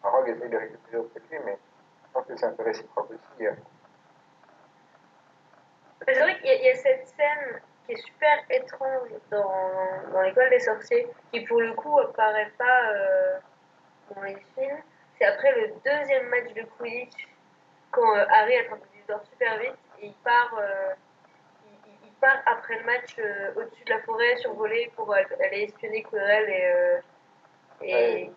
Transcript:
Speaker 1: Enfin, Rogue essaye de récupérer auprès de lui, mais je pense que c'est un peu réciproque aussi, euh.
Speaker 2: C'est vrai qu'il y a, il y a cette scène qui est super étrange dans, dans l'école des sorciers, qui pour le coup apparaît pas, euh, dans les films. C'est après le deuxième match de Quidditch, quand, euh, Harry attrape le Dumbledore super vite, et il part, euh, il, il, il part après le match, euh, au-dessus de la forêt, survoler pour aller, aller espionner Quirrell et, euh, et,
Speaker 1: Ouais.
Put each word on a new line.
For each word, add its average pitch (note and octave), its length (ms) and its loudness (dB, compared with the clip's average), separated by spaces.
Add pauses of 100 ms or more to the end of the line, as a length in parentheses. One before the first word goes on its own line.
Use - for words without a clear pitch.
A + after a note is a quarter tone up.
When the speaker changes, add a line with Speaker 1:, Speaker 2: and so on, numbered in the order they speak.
Speaker 1:
Enfin, - 160 0
Rogue B2 120 2
essaye A#2 200 -6
de A2 80 -2
récupérer A#2 420 -8
auprès A2+ 200 -10
de - 60 -20 (100)
lui, D3 100 -8
mais G2+ 120 -6 (500)
je - 60 -20
pense B2+ 120 -4
que B2 120 -12
c'est A#2+ 80 -2
un A2+ 80 -2
peu A2 100 -8
réciproque - 460 -6
aussi, - 380 -8
euh. G2 60 0 (2500)
Speaker 2:
C'est C4 140 2
vrai F4+ 200 2
qu'il - 80 -4
y F#4 40 4
a, - 40 6
il B3+ 80 -4
y B3+ 60 8
a B3+ 60 4
cette - 320 0
scène D4 540 -2 (240)
qui A#3+ 80 -10
est A3 40 -8
super D4+ 400 2 (120)
étrange C4 600 -2 (220)
dans, F#3+ 840 -2
dans F#3+ 80 4
l'école B3+ 280 4
des B3 100 6
sorciers, A#3 480 0 (240)
qui A#3 100 -4
pour A#4 200 2
le A4+ 120 -2
coup D4 260 2
apparaît G#3+ 580 0
pas, B3 360 4
euh, F#3+ 440 0 (760)
dans G3 80 -12
les G3 120 -10 (200)
films. C4+ 220 -4 (400)
C'est - 80 4
après C#4 340 4
le G#3+ 140 -2 (120)
deuxième C#4 440 0
match A#3+ 240 -2
de A3 80 -10 (160)
Quidditch, - 500 -12 (640)
quand, A3+ 240 4
euh, G3+ 140 4
Harry A3+ 280 6
attrape A3 240 -4
le - 180 -20
Dumbledore G#3 280 -8
super A3+ 320 -2
vite, C4 160 -8 (260)
et - 60 -14
il G#3 60 -18 (100)
part, A#3 340 2
euh, G3 360 -4 (720)
il, - 260 -20
il, - 160 -20
il - 60 -20
part C4 320 4
après A#3 340 -2
le A#3 60 -12
match, B3 340 -4
euh, G3 360 -6
au-dessus - 280 -10
de - 60 -12
la A3+ 120 0
forêt, A#3+ 360 0
survoler A3 580 -4
pour G#3+ 180 -4
aller, F#3+ 120 4 (180)
aller G3 200 -2
espionner G#3+ 400 -8
Quirrell G#3 460 0
et, F#3 240 0
euh, C5 260 2 (840)
et, - 120 -6
Speaker 1:
Ouais. A2+ 440 0